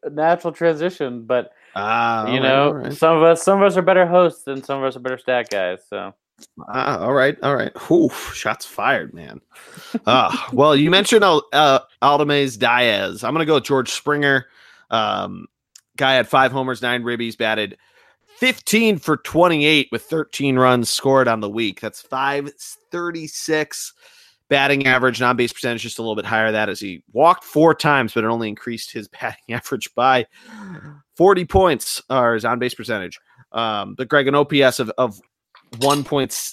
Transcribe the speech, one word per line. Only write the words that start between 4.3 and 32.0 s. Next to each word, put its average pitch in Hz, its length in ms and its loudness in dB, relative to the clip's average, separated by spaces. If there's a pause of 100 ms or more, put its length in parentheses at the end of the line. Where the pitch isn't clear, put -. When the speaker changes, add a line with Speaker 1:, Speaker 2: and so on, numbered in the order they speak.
Speaker 1:
and 135 180 -8
some 139 140 -6
of 135 60 -6
us 131 120 -4
are 127 40 -16
better 127 180 -8
stat 123 320 -2
guys. 92 380 -4
So 98 260 -12 (540)
Speaker 2:
Ah, 131 300 -4
all 104 140 -2
right, 139 300 2
all 139 120 0
right. - 180 -4 (180)
Oof, - 440 0
shots - 320 -6
fired, 110 480 -4
man. 67 260 -18 (680)
Uh, 120 380 2
<laughs> - 80 -14
well, 147 240 4
you 147 140 4
mentioned 202 340 4
Al-, 165 280 4
uh, 139 280 4 (220)
Aldamaze 143 560 2
Diaz. 110 680 0
I'm 117 80 -2
gonna 160 140 -2
go 151 80 2
with 135 100 2
George 135 260 0
Springer. 143 560 0 (440)
Um, 98 560 -4 (500)
guy 135 180 2
had 123 140 2
five 135 240 2
homers, 127 300 -6
nine 123 200 -4
ribbies, 117 340 -6
batted 107 400 -4 (500)
fifteen 226 720 0
for 147 200 -2
twenty-eight 156 720 2
with 113 100 -6
thirteen 139 560 -2
runs 123 300 4
scored 135 400 2
on 113 120 0
the 104 100 -6
week. 107 300 -4
That's - 200 -12
five 139 500 -6 (400)
thirty-six 165 1000 -6 (560)
batting 139 360 0
average, 127 360 0
and 123 80 2
on-base 123 240 0
percentage 117 300 -6
just 117 180 -12
a - 20 -6
little 110 140 -4
bit 104 80 -6
higher 110 220 0
than 110 80 0
that 107 140 0
as 92 120 -8
he 95 320 -12
walked 165 320 2
four 156 280 4
times, 143 400 0
but 113 120 0
it - 20 0
only 117 220 -2
increased 110 420 -10
his 107 180 -12
<laughs> - 120 -20
batting 113 340 -10
average - 400 -8
by 127 320 2 (920)
forty 185 280 4
points, 175 680 0